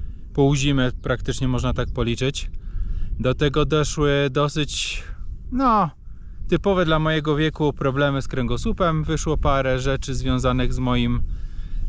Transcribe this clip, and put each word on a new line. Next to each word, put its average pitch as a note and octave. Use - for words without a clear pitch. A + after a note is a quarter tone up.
Pół C#3+
zimy C3+
praktycznie C3
można B2
tak A#2+
policzyć. A#2+
Do B2
tego D3
doszły C#3+
dosyć, C#3+
no, A3+
typowe F3+
dla D#3+
mojego D#3
wieku D3+
problemy C#3
z -
kręgosłupem. D#3
Wyszło D#3
parę C3
rzeczy C3+
związanych B2+
z B2
moim, A#2+